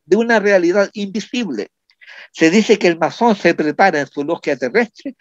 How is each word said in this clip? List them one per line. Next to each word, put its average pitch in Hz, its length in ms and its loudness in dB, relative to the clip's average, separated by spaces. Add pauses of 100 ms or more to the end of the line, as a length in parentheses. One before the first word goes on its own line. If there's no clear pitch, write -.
de 175 120 2
una 233 220 2
realidad 196 540 2
invisible. 196 760 -6 (640)
Se 160 180 2
dice 208 280 4
que 247 100 2
el 165 100 0
masón 180 360 0
se 170 200 0
prepara 151 460 0
en 135 60 -4
su - 180 -10
logia 151 320 -4
terrestre 214 640 -4